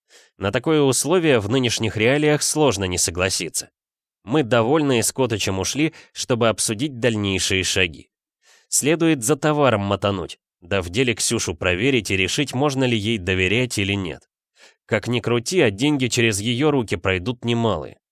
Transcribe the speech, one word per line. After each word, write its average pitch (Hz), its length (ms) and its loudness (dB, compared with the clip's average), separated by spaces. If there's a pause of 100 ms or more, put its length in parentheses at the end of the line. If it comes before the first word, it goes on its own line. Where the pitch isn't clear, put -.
(360)
На 98 160 -2
такое 151 300 2
условие 139 580 2
в 101 80 -4
нынешних 117 480 0
реалиях 147 460 2
сложно 123 420 2
не 90 140 -2
согласиться. 90 720 -4 (540)
Мы, 135 200 0
довольные, 123 580 2
с - 100 -2
Коточем 110 460 -2
ушли, 139 360 -2 (180)
чтобы 117 360 0
обсудить 117 520 -2
дальнейшие 101 640 0
шаги. 85 480 -2 (560)
Следует 156 540 2
за 143 140 2
товаром 143 460 2
мотануть, 98 560 -2 (240)
да 92 180 -2
в 87 80 -6
деле 120 260 0
Ксюшу - 400 -2
проверить 98 560 0
и 101 60 0
решить, 95 380 -2
можно 135 300 0
ли 120 120 2
ей 107 220 -2
доверять 95 580 0
или 98 160 0
нет. 92 380 -6 (560)
Как 110 220 -2
ни 120 120 0
крути, 120 400 0
а 123 100 4
деньги 131 360 0
через 113 340 0
ее 123 300 0
руки 123 260 0
пройдут 95 480 -4
немалые. 113 540 -2 (140)